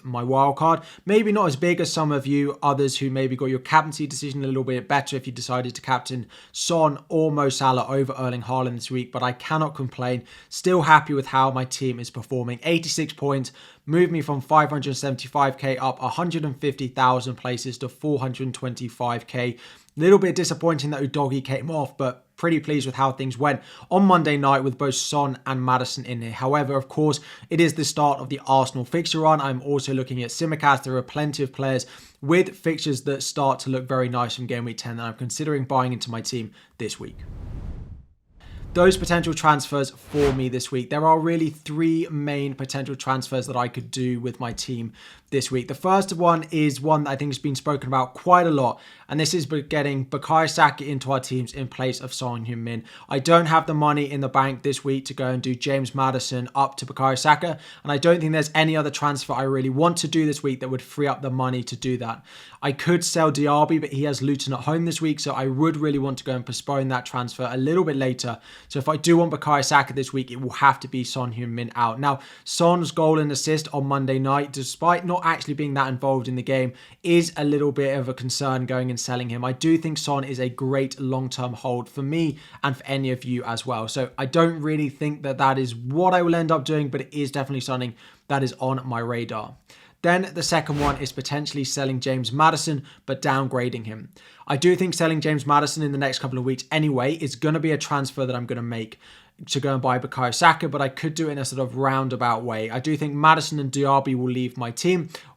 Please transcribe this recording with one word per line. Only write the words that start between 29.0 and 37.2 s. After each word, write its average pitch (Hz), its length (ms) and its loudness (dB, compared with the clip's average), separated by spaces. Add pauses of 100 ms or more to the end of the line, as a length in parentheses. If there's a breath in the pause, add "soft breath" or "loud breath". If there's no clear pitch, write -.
run. 156 220 6
I'm 135 200 -2
also 139 320 -2
looking 127 300 -2
at 117 80 -6
Tsimikas. 151 540 2
There 131 120 -4
are 123 60 0
plenty 147 400 -4
of 135 100 -4
players 135 320 -2 (380 loud breath)
with 175 320 2
fixtures 151 480 -2
that 139 220 -4
start 131 360 0
to 135 100 -6
look 131 180 -4
very 127 200 0
nice 120 280 -2
from 127 100 -8
game 120 200 -6
week 113 120 -8
ten 117 200 -8
that 117 40 -8
I'm 113 120 -8
considering 139 500 -4
buying 127 280 2
into 120 200 -6
my 113 80 -6
team 113 320 -6 (260 soft breath)
this 110 220 -6
week. - 160 -12 (1600 loud breath)